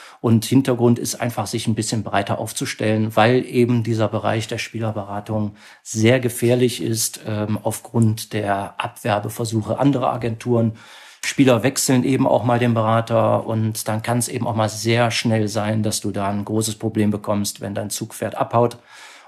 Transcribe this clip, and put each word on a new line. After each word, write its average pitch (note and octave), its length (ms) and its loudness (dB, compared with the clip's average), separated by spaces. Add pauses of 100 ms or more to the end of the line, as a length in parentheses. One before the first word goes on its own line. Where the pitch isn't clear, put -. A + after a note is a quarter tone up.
(200)
Und A2+ 240 4
Hintergrund A#2+ 560 4
ist - 220 -6
einfach, A#2 260 -4
sich A2+ 200 -4
ein A2+ 60 0
bisschen G#2+ 300 -2
breiter G2+ 340 0
aufzustellen, A2 800 -2
weil A#2+ 300 4
eben A#2+ 380 2
dieser A2 260 0
Bereich A2 400 -2
der A2+ 80 -4
Spielerberatung G#2+ 960 -6 (280)
sehr A2+ 360 4
gefährlich A#2+ 640 0
ist, A2+ 420 -4
ähm, G#2+ 380 -4
aufgrund A2 680 0
der G2+ 440 -2
Abwerbeversuche G#2+ 1000 -4
anderer C3 320 2
Agenturen. A#2 640 0 (500)
Spieler B2+ 400 4
wechseln B2+ 400 2
eben C3+ 240 2
auch B2 160 4
mal A#2 160 2
den A#2+ 140 2
Berater A2 720 2
und A2 400 -2
dann A2 140 -2
kann's A#2+ 260 -2
eben A2+ 180 -4
auch A#2 100 -2
mal A2 120 2
sehr A2+ 440 0
schnell A2 360 0
sein, G#2+ 340 -2
dass G#2+ 200 -2
du G#2 100 -4
da G2 160 -4
ein G2+ 160 -2
großes A2 320 -2
Problem A2 340 0
bekommst, G#2 520 -2
wenn G#2 120 -8
dein G#2 160 -6
Zugpferd - 460 -8
abhaut. A#2+ 440 0 (480)